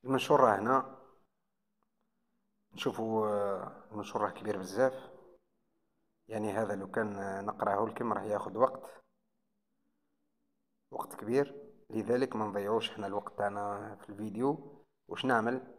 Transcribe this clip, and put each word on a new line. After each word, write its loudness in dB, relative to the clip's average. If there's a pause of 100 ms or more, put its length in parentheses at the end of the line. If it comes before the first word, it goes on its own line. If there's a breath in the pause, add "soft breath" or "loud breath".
المنشور 6
راه 8
هنا، 2 (1700)
نشوفوا، 0
آه، -2
المنشور -4
راه 2
كبير -4
بزاف، 0 (1200)
يعني -2
هذا 0
لو -8
كان، -2
آه، -4
نقراه 2
لكم -2
راح 0
ياخذ -2
وقت، 2 (1900)
وقت -8
كبير، -2 (180)
لذلك 0
ما 0
نضيعوش 0
احنا -8
الوقت -6
تاعنا -4
في -20
الفيديو. -4 (240)
واش -8
نعمل؟ 0